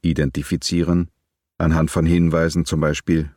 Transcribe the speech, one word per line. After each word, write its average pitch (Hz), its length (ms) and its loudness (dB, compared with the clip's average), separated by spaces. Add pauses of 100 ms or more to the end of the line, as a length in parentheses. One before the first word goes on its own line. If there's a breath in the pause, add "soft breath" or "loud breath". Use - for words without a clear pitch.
identifizieren. 82 1080 -2 (480)
Anhand 80 320 2
von 82 140 0
Hinweisen, 82 600 2
zum 78 160 -2
Beispiel 76 560 0